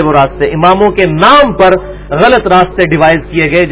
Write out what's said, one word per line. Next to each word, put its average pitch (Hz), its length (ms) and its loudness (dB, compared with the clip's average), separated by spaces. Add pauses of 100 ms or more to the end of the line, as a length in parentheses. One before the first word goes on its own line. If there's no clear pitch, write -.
وہ 151 80 0
راستے، 143 440 0
اماموں 190 400 2
کے 190 160 0
نام 254 380 2 (100)
پر 190 140 4 (460)
غلط 233 320 2
راستے 180 400 0
ڈیوائز 160 280 0 (100)
کیے 160 220 -2
گئے، 175 180 2